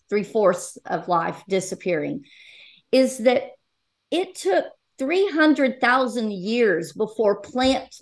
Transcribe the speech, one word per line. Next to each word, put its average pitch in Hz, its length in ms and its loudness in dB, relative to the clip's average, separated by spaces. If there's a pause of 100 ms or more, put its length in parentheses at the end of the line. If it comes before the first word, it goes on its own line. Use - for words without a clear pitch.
three-fourths 196 800 0
of 170 220 -6
life 170 380 -2
disappearing, 180 760 -4 (680)
is 262 260 4
that 220 240 2 (680)
it 370 240 -4
took 359 300 0 (340)
three 359 320 0
hundred 285 480 2
thousand 240 540 0
years 190 640 0
before 208 480 0
plant 262 600 -2